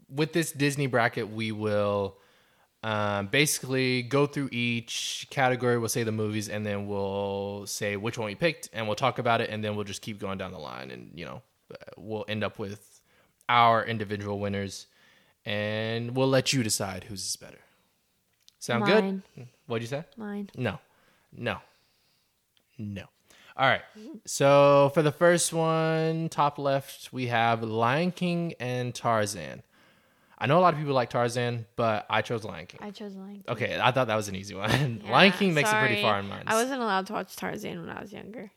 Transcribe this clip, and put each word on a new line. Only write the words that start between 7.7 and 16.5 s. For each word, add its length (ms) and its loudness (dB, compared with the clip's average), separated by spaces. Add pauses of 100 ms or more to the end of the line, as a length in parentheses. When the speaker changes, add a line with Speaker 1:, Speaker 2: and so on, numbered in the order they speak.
Speaker 1:
which 200 -4
one 100 -4
we 80 -8
picked, 380 -4
and 140 -4
we'll 80 0
talk 240 0
about 220 2
it, 80 -2
and 140 -6
then 120 -2
we'll 100 -4
just 160 -10
keep 180 -10
going 180 -6
down 160 -8
the 60 -12
line, 300 -12
and, 240 -16
you 120 -12
know, 160 -12 (560)
we'll 300 -8
end 160 -4
up 160 -4
with 420 -12 (460)
our 380 6
individual 540 -4
winners, 480 -4 (580)
and 720 -4
we'll 140 2
let 220 4